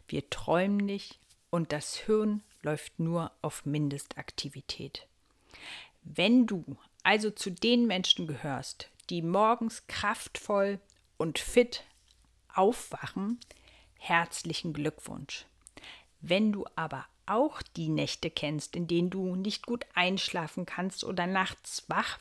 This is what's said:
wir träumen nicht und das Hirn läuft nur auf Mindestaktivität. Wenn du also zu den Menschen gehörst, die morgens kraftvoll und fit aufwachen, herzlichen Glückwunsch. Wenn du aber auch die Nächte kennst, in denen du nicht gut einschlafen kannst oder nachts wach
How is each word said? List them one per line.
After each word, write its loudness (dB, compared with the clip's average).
wir -4
träumen 2
nicht -4
und 0
das -4
Hirn 2
läuft -2
nur 0
auf -6
Mindestaktivität. -4
Wenn 6
du -6
also 4
zu -6
den 4
Menschen 2
gehörst, -6
die -2
morgens 2
kraftvoll 0
und 0
fit 4
aufwachen, 0
herzlichen -2
Glückwunsch. -6
Wenn 4
du -2
aber -4
auch 2
die -6
Nächte 0
kennst, -4
in -4
denen 2
du -2
nicht -4
gut -4
einschlafen 0
kannst -6
oder -2
nachts -4
wach -2